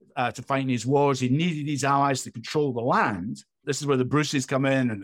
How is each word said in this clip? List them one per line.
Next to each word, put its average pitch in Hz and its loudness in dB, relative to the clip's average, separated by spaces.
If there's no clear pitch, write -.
uh, 123 0
to 127 -12
fight 135 -2
in 131 -2
his 120 0
wars. 139 4
He 127 0
needed 151 0
these 143 -2
allies 139 2
to 117 -12
control 139 -2
the 117 -4
land. 120 0
This 143 -4
is 147 -6
where 139 2
the 127 2
Bruces 139 0
come 139 0
in 131 2
and 101 -8